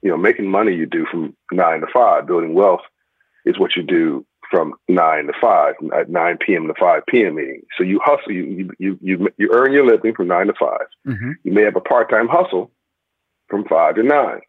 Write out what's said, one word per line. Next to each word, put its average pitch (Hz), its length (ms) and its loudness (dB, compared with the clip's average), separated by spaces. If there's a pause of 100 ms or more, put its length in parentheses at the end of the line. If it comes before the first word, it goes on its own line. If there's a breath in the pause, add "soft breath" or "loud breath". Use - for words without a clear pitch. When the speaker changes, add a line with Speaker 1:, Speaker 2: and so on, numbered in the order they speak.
Speaker 1:
You 98 80 0
know, 80 60 0
making 101 320 0
money 101 260 0
you 82 120 -4
do 80 240 -4
from 82 240 -8 (180)
nine 85 280 0
to 80 120 -8
five, 85 340 2
building 82 280 -2
wealth 92 280 4 (640)
is 87 120 0
what 92 180 0
you 90 60 -4
do 80 440 -2 (240)
from 80 240 0 (140)
nine 80 380 2
to 73 140 -6
five, 76 340 2 (240)
at - 120 -4
nine 85 280 -2
P - 160 -2
M 80 140 -4
to 78 100 -4
five 85 300 2
P 120 160 2
M 82 120 -2
meeting. 69 260 -8 (140)
So 92 80 -2
you 95 200 0
hustle, 143 280 0
you, 90 120 -6
you, 90 340 -10
you, 95 220 -6
you, 95 280 -2 (100)
you 101 140 0
earn 131 200 4
your 143 140 6
living 113 280 2
from 90 140 -4
nine 95 200 0
to 101 120 -2
five. - 260 -2 (200)
Speaker 2:
Mm-hmm. 123 260 -6 (120)
Speaker 1:
You - 80 -4
may 104 100 4
have 104 140 2
a - 40 0
part-time 117 480 0
hustle 139 420 0 (760)
from 101 160 -4
five 80 320 2
to 110 60 2
nine 139 460 0